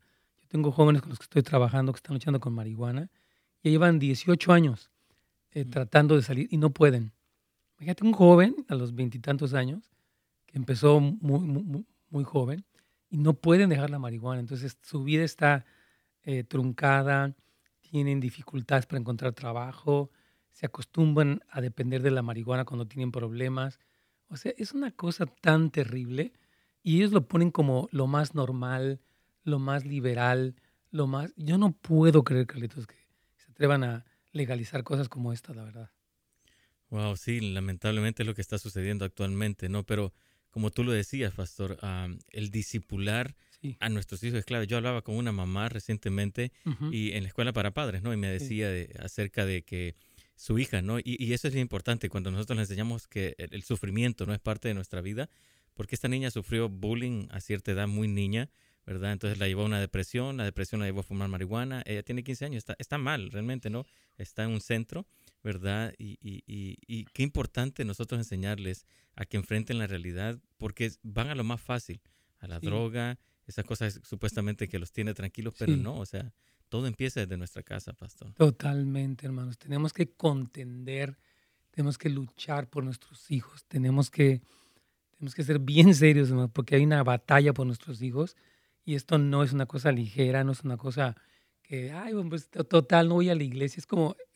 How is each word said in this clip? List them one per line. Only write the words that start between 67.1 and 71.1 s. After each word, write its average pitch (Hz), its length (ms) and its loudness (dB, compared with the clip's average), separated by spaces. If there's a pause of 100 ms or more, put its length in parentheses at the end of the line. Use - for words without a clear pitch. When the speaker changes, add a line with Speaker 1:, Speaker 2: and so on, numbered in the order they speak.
Speaker 2:
qué 131 100 -4
importante 135 640 -4
nosotros 110 340 -6
enseñarles 98 680 -6 (300)
a 98 100 -8
que - 100 -8
enfrenten 107 420 -4
la 110 80 -4
realidad, 95 520 -8 (180)
porque 113 300 -6
es, 110 160 -10
van 113 260 -4